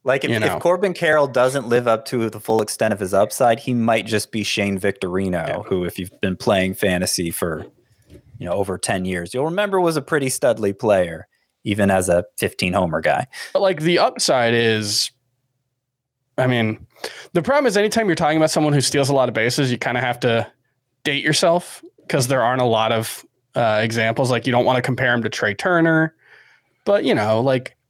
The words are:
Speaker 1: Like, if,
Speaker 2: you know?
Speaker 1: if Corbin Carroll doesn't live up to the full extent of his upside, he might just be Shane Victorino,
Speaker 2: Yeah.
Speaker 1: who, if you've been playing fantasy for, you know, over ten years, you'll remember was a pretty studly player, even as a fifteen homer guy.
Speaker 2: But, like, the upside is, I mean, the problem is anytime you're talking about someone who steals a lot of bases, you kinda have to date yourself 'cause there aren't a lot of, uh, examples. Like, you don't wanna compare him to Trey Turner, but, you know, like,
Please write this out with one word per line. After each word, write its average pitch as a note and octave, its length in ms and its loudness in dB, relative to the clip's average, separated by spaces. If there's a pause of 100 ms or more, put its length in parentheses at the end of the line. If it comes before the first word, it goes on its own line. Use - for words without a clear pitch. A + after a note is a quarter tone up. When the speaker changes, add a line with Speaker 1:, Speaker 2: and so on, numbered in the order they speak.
Speaker 1:
Like, C#3 200 0
if, A#2+ 60 -2
Speaker 2:
you A#2 80 0
know? - 180 0
Speaker 1:
if - 60 -6
Corbin F3+ 320 2
Carroll D#3 320 2
doesn't B2+ 420 0
live A#2+ 200 2
up A2+ 180 2
to A2+ 240 -2
the A2 80 -10
full A2 240 0
extent A2 300 -2
of G2 80 -2
his F#2+ 120 -2
upside, A#2 460 2
he B2+ 160 -4
might A2+ 320 0
just A2 240 -2
be G#2+ 140 -4
Shane G2+ 340 -2
Victorino, G2 680 -2
Speaker 2:
Yeah. - 160 -6
Speaker 1:
who, - 220 -2
if E2+ 140 -6
you've F2+ 220 -12
been F#2 160 -4
playing F#2+ 380 0
fantasy F2+ 560 -2
for, E2 360 -6 (720)
you F2+ 80 -10
know, F2 60 -4
over F#2+ 260 -2
ten F#2+ 260 -4
years, F2+ 300 -6
you'll C3+ 120 -2
remember F#3+ 340 -2
was E3 160 0
a C#3+ 60 -2
pretty C#3 260 -2
studly A2 500 0
player, F2+ 480 0 (380)
even G2+ 260 0
as F#2+ 180 2
a F2 160 2 (140)
fifteen F#2 360 -4
homer E2+ 260 0
guy. D#2 260 0 (260)
Speaker 2:
But, F#3+ 100 0
like, F#3+ 180 0
the E3+ 180 2
upside B2+ 560 2
is, A2 560 0 (1300)
I B2+ 80 0
mean, A2+ 400 -2 (460)
the F3 100 0
problem C#4 240 2
is G3+ 100 0
anytime G#3+ 300 2
you're F3 80 2
talking D#3 220 0
about D#3 140 4
someone D3+ 220 2
who C#3+ 100 4
steals C#3 260 0
a C#3 60 2
lot B2+ 140 2
of A2 60 -6
bases, B2 380 0
you A2+ 60 -2
kinda B2 220 -2
have B2 200 -4
to A2+ 260 0 (560)
date C#3+ 220 -2
yourself E3+ 600 0 (240)
'cause C3 200 0
there C3 140 2
aren't B2+ 200 2
a B2 40 4
lot A2 260 2
of, A2+ 320 -4 (320)
uh, A2 260 2
examples. A2+ 480 0
Like, A#2+ 160 -2
you B2+ 60 0
don't A#2+ 120 4
wanna B2+ 180 2
compare B2 300 0
him A#2 100 0
to A2 60 -4
Trey G#2+ 260 -4
Turner, E3 600 2 (680)
but, G3+ 200 2
you B3+ 100 2
know, A2 260 2
like, C3 360 0 (140)